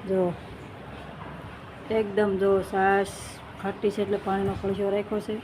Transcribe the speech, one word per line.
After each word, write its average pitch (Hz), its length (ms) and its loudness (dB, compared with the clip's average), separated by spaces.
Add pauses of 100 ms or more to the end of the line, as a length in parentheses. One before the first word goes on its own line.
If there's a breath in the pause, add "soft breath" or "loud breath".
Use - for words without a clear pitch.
જો, 190 180 2 (1700)
એકદમ 208 480 4
જો, 196 140 6 (100)
છાશ 196 520 4 (440)
ખાટી 196 320 0
છે 208 120 -2
એટલે 196 160 2
પાણીનો 196 360 0
કળશો 196 360 0
રાખ્યો 208 300 0
છે. 214 240 -4